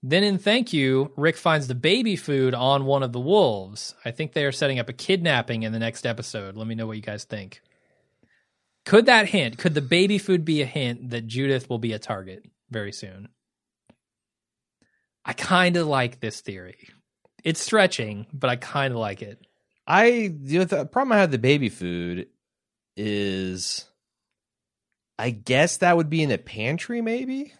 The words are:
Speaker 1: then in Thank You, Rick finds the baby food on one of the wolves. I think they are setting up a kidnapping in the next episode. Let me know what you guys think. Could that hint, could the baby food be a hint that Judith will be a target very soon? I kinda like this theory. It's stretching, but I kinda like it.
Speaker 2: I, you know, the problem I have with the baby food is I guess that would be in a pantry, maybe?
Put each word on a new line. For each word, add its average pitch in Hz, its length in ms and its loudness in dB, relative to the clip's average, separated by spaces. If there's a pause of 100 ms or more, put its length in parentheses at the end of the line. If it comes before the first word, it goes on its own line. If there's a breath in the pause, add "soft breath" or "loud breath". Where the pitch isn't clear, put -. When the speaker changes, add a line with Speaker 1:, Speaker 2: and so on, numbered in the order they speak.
Speaker 1:
then 160 220 2
in 202 120 0
Thank 226 360 0
You, 135 420 2
Rick 156 220 2
finds 151 300 0
the 123 80 -4
baby 202 420 2
food 135 360 0
on 135 320 2
one 139 180 2
of 120 100 -4
the 120 80 -6
wolves. 117 840 0
I 117 80 -6
think 151 220 -8
they 151 120 0
are 139 60 0
setting 135 280 -2
up 113 100 -6
a - 40 -10
kidnapping 131 720 0
in 110 80 -4
the 113 80 -4
next 113 260 -6
episode. 110 520 -6
Let 110 100 -8
me 113 80 -6
know 113 120 -6
what 110 100 -10
you 107 40 -12
guys 104 220 -10
think. 98 380 -14 (1200)
Could 226 220 8
that 220 220 6
hint, 165 280 0
could 170 160 0
the 147 80 0
baby 180 380 2
food 180 260 0
be 151 160 0
a 135 40 0
hint 123 440 -6
that 117 160 -8
Judith 127 440 -2
will 120 100 -4
be 113 140 -4
a 107 60 -6
target 95 460 -10 (240)
very 104 220 -8
soon? 98 380 -16 (1900)
I - 100 -10
kinda 180 500 2
like 131 360 0
this 110 220 -8
theory. 92 480 -14 (540)
It's 160 160 -2
stretching, 120 720 0
but 131 180 -2
I 123 80 0
kinda 135 400 -4
like 104 240 -6
it. 101 180 -16 (480)
Speaker 2:
I, 196 200 6 (340)
you 139 180 0
know, 185 60 4
the 165 200 -2
problem 254 280 0
I 208 80 6
have 170 100 4
with 123 100 0
the 123 60 2
baby 139 220 4
food 87 580 -6 (680)
is 95 920 -4 (1300)
I 117 120 -2
guess 127 480 2
that 175 180 4
would 160 140 2
be 160 120 0
in 143 100 0
a 98 60 0
pantry, 156 640 -6
maybe? 254 580 -6